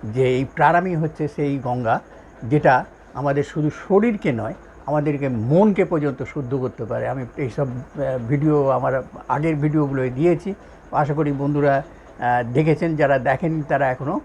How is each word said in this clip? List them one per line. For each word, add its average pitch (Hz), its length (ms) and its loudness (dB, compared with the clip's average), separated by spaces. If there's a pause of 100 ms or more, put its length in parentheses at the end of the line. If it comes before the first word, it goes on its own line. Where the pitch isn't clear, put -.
যে 123 240 0
এই 127 180 2 (100)
প্রাণায়ামই 175 400 2
হচ্ছে 156 320 -2
সেই 143 320 -4
গঙ্গা, 120 400 -2 (440)
যেটা 147 420 4 (280)
আমাদের 143 300 -2
শুধু 151 260 -2 (180)
শরীরকে 202 440 2
নয়, 113 220 -4 (320)
আমাদেরকে 143 440 0
মনকে 170 560 4
পর্যন্ত 147 380 -2
শুদ্ধ 131 320 -6
করতে 127 300 -4
পারে। 90 220 -4
আমি 131 180 -6 (120)
এইসব, 135 300 -4
আহ, 131 500 -6 (100)
ভিডিও, 143 420 2
আমার 131 340 0 (240)
আগের 151 280 0
ভিডিওগুলোয় 143 540 0
দিয়েছি, 165 440 0 (380)
আশা 147 220 0
করি 147 180 0
বন্ধুরা, 143 520 2 (360)
আহ, 123 340 0
দেখেছেন। 156 420 2
যারা 139 240 4
দেখেননি 143 480 0
তারা 135 200 2
এখনও 139 380 -2